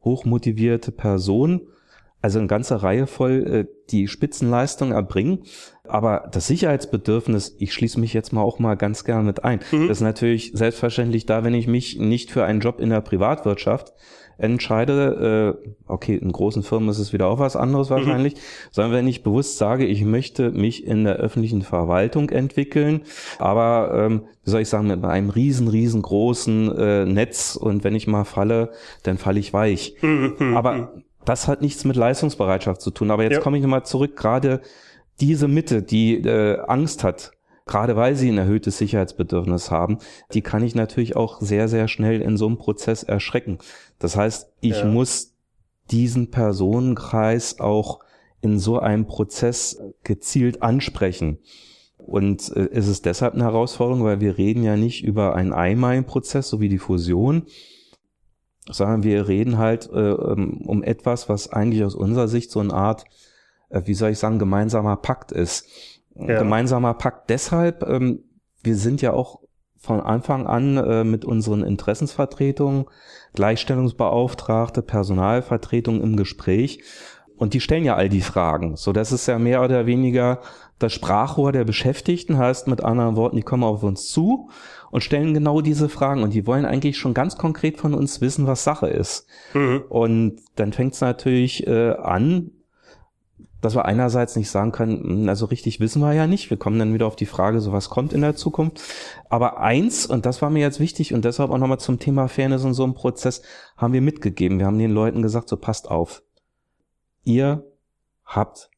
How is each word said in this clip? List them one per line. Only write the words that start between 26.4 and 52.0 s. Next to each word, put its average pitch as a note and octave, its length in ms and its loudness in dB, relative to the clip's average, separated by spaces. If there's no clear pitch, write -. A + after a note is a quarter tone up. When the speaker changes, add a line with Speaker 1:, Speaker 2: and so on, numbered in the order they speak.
Speaker 1:
äh, G#2 280 4
Netz G2+ 500 0
und G2+ 280 0
wenn G#2 120 0
ich A2 120 -2
mal G#2 180 2
falle, A2+ 460 0
dann F#2 140 0
falle G2+ 220 0
ich G2+ 140 -4
weich. G2+ 480 0
Speaker 2:
Mhm, D3 380 0
mhm, B2 180 2
Speaker 1:
Aber A#2+ 160 2
Speaker 2:
mhm. A#2+ 140 -6
Speaker 1:
das - 240 -2
hat C#3 140 0
nichts C#3+ 240 -2
mit C3+ 100 2
Leistungsbereitschaft A2+ 880 0
zu - 80 -4
tun. G#2 220 0
Aber G#2+ 120 2
jetzt A2 100 2
Speaker 2:
Ja. C#3+ 80 2
Speaker 1:
komme D3 160 0
ich C#3 60 0
nochmal C3 220 2
zurück, C#3+ 300 -2
gerade C3 460 0
diese C#3+ 280 2
Mitte, C#3 360 2
die, A2 320 2
äh, G#2+ 460 2
Angst D3 420 -2
hat, - 280 -2
gerade A2 280 0
weil B2 200 4
sie B2+ 140 2
ein G#2 100 4
erhöhtes G2 400 0
Sicherheitsbedürfnis F2+ 920 -2
haben, F2+ 300 0
die G#2+ 80 2
kann G#2+ 220 -2
ich A#2+ 100 -2
natürlich A#2 420 -2
auch - 260 -2
sehr, G#2 260 2
sehr A2+ 200 2
schnell A2 340 0
in G#2+ 160 0
so G#2+ 100 2
einem A2+ 100 0
Prozess - 460 -4
erschrecken. G2+ 560 -4
Das F2 180 -2
heißt, G#2+ 340 -2
ich A2 180 0
Speaker 2:
Ja. G#2 60 0
Speaker 1:
muss A2+ 500 0
diesen A#2+ 400 0
Personenkreis A2+ 1300 0
auch G#2+ 400 0
in G#2+ 160 2
so G#2+ 220 0
einem G#2+ 260 0
Prozess - 760 -4
gezielt B2 600 -2
ansprechen. F#2 760 -2
Und, G2 600 -2